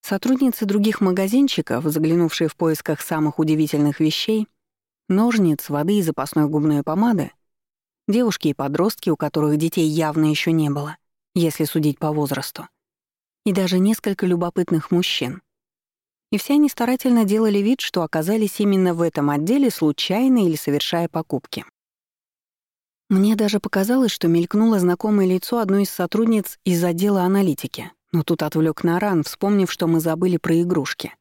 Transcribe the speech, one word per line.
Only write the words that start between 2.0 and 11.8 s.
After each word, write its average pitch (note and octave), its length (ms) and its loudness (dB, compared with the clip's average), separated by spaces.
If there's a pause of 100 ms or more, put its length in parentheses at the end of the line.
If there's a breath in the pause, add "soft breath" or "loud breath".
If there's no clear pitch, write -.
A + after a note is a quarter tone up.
в - 80 -8
поисках D#3+ 460 -2
самых D3+ 360 -2
удивительных D3+ 640 0
вещей, G#3+ 480 0 (640)
ножниц, G3 580 2
воды D#3 300 0
и G3 40 2
запасной D3+ 460 0
губной D3+ 340 0
помады, F#3 500 0 (760)
девушки G#3+ 400 0
и C#3+ 60 0
подростки, D#3 560 -2
у D#3 60 0
которых D3+ 420 -2
детей D#3+ 280 0
явно D#3 380 0
ещё D3+ 280 0
не D#3 180 2
было, D3 260 -6 (380)
если D#3+ 300 0
судить D3 340 0